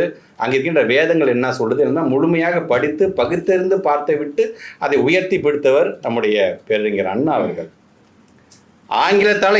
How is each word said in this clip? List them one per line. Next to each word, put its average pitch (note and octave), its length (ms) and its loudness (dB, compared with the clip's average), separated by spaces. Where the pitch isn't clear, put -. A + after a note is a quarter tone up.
அங்க A#2 140 -4
இருக்கின்ற C#3 320 0
வேதங்கள் D3+ 440 2
என்ன B2 240 0
சொல்லுது, B2+ 280 -2
எல்லாம் C#3+ 280 0
முழுமையாக E3 520 0
படித்து D3+ 520 -2
பகுத்தறிந்து F3+ 720 0
பார்த்து D3 360 0
விட்டு D3 260 -2
அதை C#3+ 200 0
உயர்த்தி F3+ 420 0
பிடித்தவர் D3 640 2
நம்முடைய G#2+ 640 0
பேரறிஞர் G#2+ 380 0
அண்ணா C3 280 -2
அவர்கள். F2 360 -4
ஆங்கிலத்தால G3 680 2